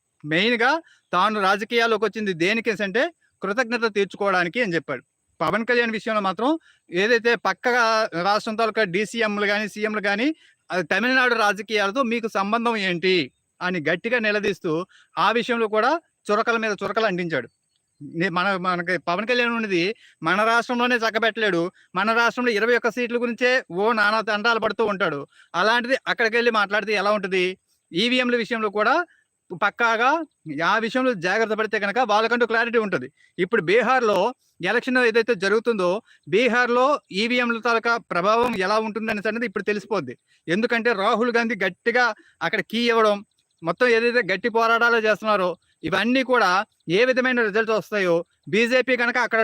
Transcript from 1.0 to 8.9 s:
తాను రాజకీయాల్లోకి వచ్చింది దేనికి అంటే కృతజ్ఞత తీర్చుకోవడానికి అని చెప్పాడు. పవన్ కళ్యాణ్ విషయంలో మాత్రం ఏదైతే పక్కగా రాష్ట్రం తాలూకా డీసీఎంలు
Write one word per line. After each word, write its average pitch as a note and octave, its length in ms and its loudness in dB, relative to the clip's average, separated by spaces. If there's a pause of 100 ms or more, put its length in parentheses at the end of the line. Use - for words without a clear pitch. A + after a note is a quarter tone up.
తాను G#3 280 2
రాజకీయాల్లోకి G#3+ 640 2
వచ్చింది G#3 280 -4
దేనికి G#3 500 -2
అంటే A3+ 280 -2 (300)
కృతజ్ఞత A3+ 520 -2
తీర్చుకోవడానికి G3 680 -2
అని F#3+ 140 -2
చెప్పాడు. C#3+ 280 -6 (380)
పవన్ F3+ 240 -2
కళ్యాణ్ A#3+ 260 0
విషయంలో A3 300 -4
మాత్రం A3+ 380 -2 (320)
ఏదైతే A3+ 440 2
పక్కగా A3 760 0 (140)
రాష్ట్రం G#3 320 0
తాలూకా A3 280 0
డీసీఎంలు G#3 600 -2